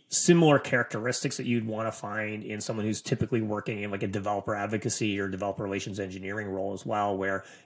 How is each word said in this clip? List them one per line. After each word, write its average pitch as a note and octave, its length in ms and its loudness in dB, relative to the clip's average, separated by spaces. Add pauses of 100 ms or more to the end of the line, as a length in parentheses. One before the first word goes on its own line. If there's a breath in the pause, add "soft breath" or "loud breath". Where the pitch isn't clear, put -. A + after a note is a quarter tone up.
similar E3 480 8
characteristics B2 800 0
that - 80 -6
you'd A#2 220 0
wanna A2 240 -2
find G#2+ 520 -6
in G#2+ 160 -6
someone G#2+ 280 -2
who's G#2+ 120 0
typically A#2 440 0
working G#2 400 -4
in, G#2 80 -6
like, G2 100 -4
a A2 60 -2
developer G2+ 480 -2
advocacy G#2 640 0
or G2 80 0
developer F#2+ 340 -2
relations G2 380 -4
engineering G2 480 -6
role F#2+ 260 -2
as F#2+ 100 -10
well, G#2 320 0
where F#2+ 280 0 (220 loud breath)